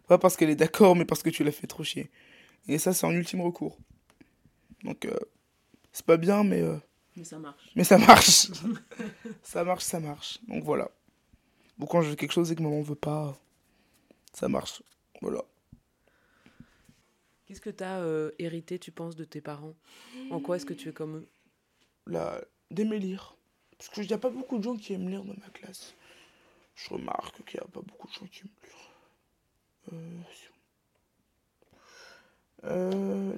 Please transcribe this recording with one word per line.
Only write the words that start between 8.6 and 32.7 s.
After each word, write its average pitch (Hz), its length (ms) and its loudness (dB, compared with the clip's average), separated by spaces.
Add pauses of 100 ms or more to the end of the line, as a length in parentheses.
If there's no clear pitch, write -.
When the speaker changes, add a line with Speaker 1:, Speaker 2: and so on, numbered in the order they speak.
Speaker 2:
<laughs> 220 500 -14
Speaker 1:
Ça 175 220 -6
marche, 180 200 -2
ça - 160 -4
marche. 147 380 -10 (100)
Donc 151 160 -6
voilà. 147 260 -2 (880)
Bon, 139 80 -8
quand 170 160 2
je 151 80 -2
veux 147 60 -6
quelque - 160 -6
chose 170 200 0
et - 20 -2
que 165 80 -4
maman 151 200 -2
veut 147 120 -6
pas, 147 440 -6 (960)
ça - 160 -6
marche. - 340 -6 (380)
Voilà. - 220 -6 (2000)
Speaker 2:
Qu'est-ce 190 140 -20
que 214 100 -12
t'as, 190 300 -8
euh, 156 380 -4
hérité, 170 400 -8
tu 180 140 -18
penses, 170 220 -12
de 160 100 -14
tes 151 180 -14
parents ? 151 320 -14 (560)
En 170 100 -6
quoi 175 160 -4
est-ce - 80 -8
que - 100 -10
tu 143 140 -14
es 156 40 -12
comme 156 240 -12
eux ? 160 120 -18 (760)
Speaker 1:
La... 165 340 -6 (300)
d'aimer 214 280 -4
lire. 190 380 -10 (400)
Parce - 140 -20
qu'il 208 160 -10
n'y 208 60 -4
a 214 60 -4
pas 254 120 -4
beaucoup 254 280 -8
de 196 40 -4
gens 240 140 -6
qui 208 180 -10
aiment 185 140 -8
lire 196 160 -8
dans 202 140 -14
ma - 140 -20
classe. - 420 -20 (840)
Je - 120 -16
remarque - 560 -10
qu'il - 160 -12
n'y - 60 -14
a - 40 -20
pas - 120 -16
beaucoup - 260 -20
de - 40 -20
gens - 180 -18
qui - 100 -20
aiment - 220 -20
lire. - 1300 -20
Euh, 165 280 -16 (120)
si. - 140 -20 (2250)
Euh... 196 720 -4